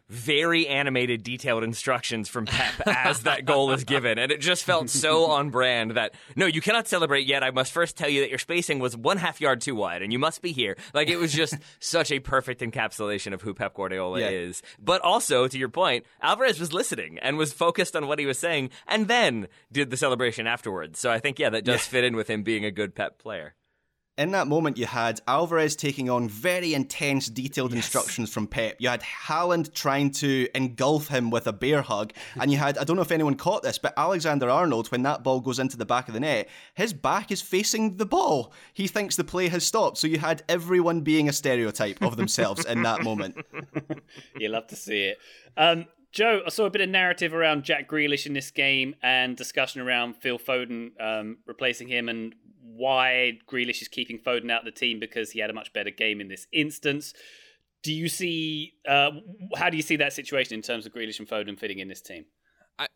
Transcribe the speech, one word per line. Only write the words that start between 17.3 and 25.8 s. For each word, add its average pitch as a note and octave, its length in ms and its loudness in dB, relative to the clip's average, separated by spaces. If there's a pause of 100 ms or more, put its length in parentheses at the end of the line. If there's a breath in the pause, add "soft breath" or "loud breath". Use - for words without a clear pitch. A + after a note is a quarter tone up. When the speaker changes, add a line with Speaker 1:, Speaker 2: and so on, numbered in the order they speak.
Speaker 1:
was D#3 160 0
focused E3+ 420 0
on D3+ 140 0
what D3 100 0
he D3 60 -2
was C3+ 140 0
saying, D3+ 320 0 (160 loud breath)
and G#3+ 200 2
then F3 420 2 (220 soft breath)
did C3 200 0
the B2+ 80 -4
celebration A#2+ 480 2
afterwards. F#2 520 -4
So B2 120 0
I A2+ 80 2
think, C3 200 -4
yeah, C#3+ 120 2
that A2 160 -2
does B2 80 4 (120)
Speaker 2:
Yeah. - 40 -12
Speaker 1:
fit B2 140 4
in A#2+ 120 2
with A2+ 140 -2
him G#2+ 120 0
being G#2+ 220 0
a G#2+ 60 -2
good G2 240 -4
Pep - 240 -6
player. E2+ 360 -12 (600)
Speaker 2:
In D#3+ 160 0
that F3+ 160 0
moment, D3 280 2
you A#2+ 80 -2
had A2+ 440 -2
Alvarez D#3 480 2
taking C3+ 340 -2